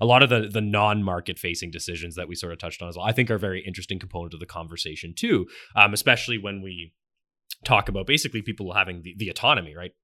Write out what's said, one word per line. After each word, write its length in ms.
a 40
lot 180
of 60
the, 220
the 100
non-market 760
facing 340
decisions 440
that 120
we 80
sort 160
of 80
touched 220
on 80
as 80
well, 80
I 60
think 180
are 60
a 40
very 260
interesting 340
component 340
of 60
the 80
conversation 680
too, 300
um, 180
especially 460
when 220
we 320
talk 260
about 160
basically 360
people 320
having 300
the, 140
the 120
autonomy, 460
right, 160